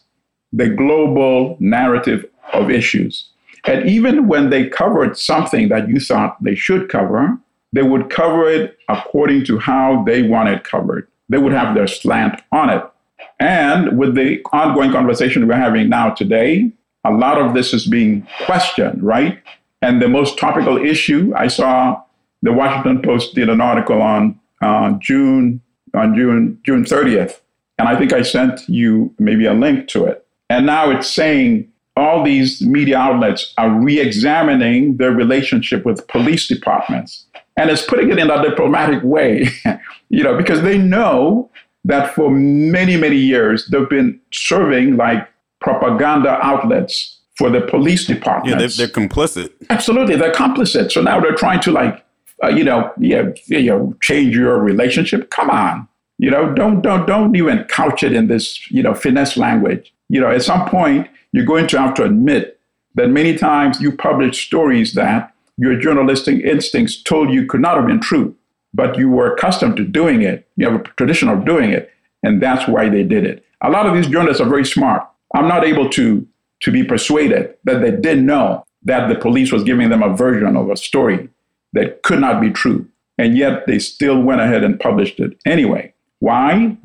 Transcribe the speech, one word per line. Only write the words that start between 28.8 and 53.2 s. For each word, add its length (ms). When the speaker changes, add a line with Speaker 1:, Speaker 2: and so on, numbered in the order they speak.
Speaker 1:
maybe 280
a 80
link 360
to 160
it. 200
And 160
now 260
it's 180
saying 600
all 280
these 380
media 360
outlets 600
are 120
re-examining 1300
their 140
relationship 760
with 220
police 400
departments. 760
And 120
it's 120
putting 300
it 60
in 120
a 120
diplomatic 600
way, 460
<laughs> 300
you 140
know, 140
because 240
they 160
know 720
that 320
for 160
many, 640
many 220
years, 500
they've 220
been 300
serving 640
like 320
propaganda 800
outlets 800
for 120
the 120
police 440
departments. 440
Speaker 2:
Yeah, 80
they're, 300
they're 200
complicit. 440
Speaker 1:
Absolutely, 460
they're 160
complicit. 600
So 100
now 180
they're 160
trying 260
to, 100
like, 320
uh, 60
you 140
know, 340
yeah, 320